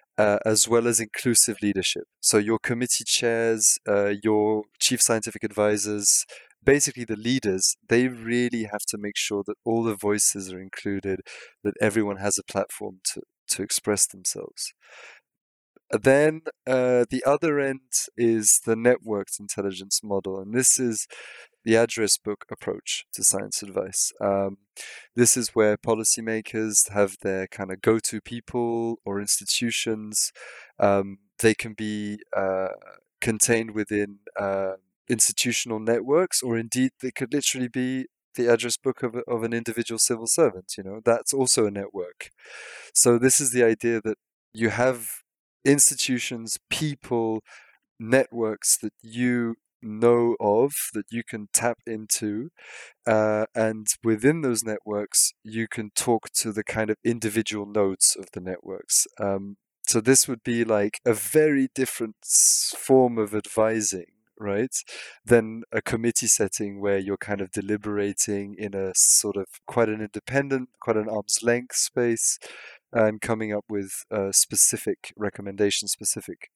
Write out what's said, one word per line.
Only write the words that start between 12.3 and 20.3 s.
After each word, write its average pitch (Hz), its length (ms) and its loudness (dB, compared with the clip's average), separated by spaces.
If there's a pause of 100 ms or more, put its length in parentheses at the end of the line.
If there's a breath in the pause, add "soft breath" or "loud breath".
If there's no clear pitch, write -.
a 98 60 -8
platform 98 560 -6 (120)
to, - 100 -12 (260)
to - 140 -4
express - 440 0
themselves. - 680 -8 (1160 loud breath)
Then, 147 520 4 (240)
uh, 127 420 4
the 127 160 -2
other 147 340 2
end 135 340 -4 (220)
is 113 520 2
the 113 80 2
networked 110 680 0
intelligence 98 640 -4
model, 98 340 -2